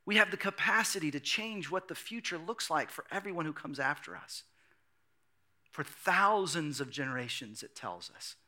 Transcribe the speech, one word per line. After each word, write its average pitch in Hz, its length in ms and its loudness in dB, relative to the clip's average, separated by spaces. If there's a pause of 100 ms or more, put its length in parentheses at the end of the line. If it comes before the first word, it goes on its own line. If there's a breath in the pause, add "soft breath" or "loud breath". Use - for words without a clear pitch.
we 208 100 2
have 208 160 8
the 196 60 -2
capacity 196 760 2
to 143 80 -4
change 214 500 -2
what 185 180 0
the 180 60 -8
future 196 460 -6
looks 175 320 -4
like 147 180 2
for - 220 -10
everyone 185 340 -2
who 156 80 0
comes 135 260 -6
after 135 360 0
us. - 260 -12 (1300)
For 151 140 -6
thousands 180 960 2
of 127 80 -4
generations, 123 720 -4
it - 140 -16
tells 87 340 -8
us. - 280 -14 (100)